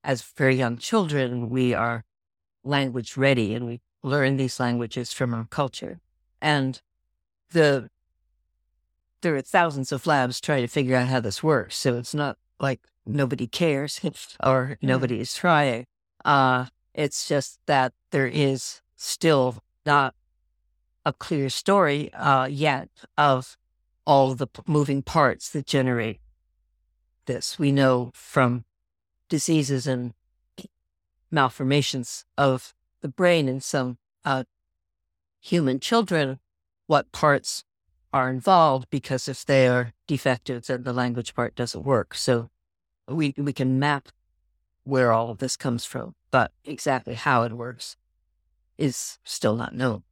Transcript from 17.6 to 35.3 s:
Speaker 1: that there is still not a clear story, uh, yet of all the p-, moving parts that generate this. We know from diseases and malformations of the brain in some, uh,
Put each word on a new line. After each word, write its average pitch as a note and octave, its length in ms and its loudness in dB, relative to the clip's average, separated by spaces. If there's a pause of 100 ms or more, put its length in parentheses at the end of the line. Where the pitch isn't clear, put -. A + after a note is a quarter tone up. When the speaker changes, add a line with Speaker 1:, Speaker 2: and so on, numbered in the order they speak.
Speaker 1:
that C3 280 2 (180)
there C3+ 160 2
is C3+ 540 -2 (140)
still C3 640 0 (280)
not C#3+ 300 2 (880)
a D3 80 0
clear C#3 360 -4
story, D#3 640 2
uh, C3+ 320 2
yet C#3 440 -2 (280)
of C3+ 400 2 (480)
all C3+ 300 6
the C3 120 -4
p-, - 200 -20
moving C#3+ 340 0
parts - 480 0
that C#3+ 160 -8
generate A#2+ 540 -2 (1080)
this. - 320 -8
We C#3+ 140 2
know B2+ 420 2
from B2 520 0 (640)
diseases C#3+ 580 0
and B2 260 -4 (1160)
malformations C3+ 920 0 (120)
of C3+ 360 0 (280)
the D#3 60 -8
brain E3+ 400 2
in C3 140 -4
some, B2+ 360 -4 (280)
uh, C3+ 180 0 (960)